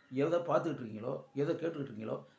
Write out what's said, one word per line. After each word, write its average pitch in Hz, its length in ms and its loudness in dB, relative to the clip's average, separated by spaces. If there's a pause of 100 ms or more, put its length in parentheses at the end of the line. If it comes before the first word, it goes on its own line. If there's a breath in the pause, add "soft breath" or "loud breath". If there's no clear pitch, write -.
(120)
எதை 156 280 4
பார்த்துக்கிட்டு 160 420 2
இருக்கீங்களோ, 107 420 -6 (100)
எதை 143 220 2
கேட்டுக்கிட்டு 151 340 -4
இருக்கீங்களோ, 110 340 -6 (160 loud breath)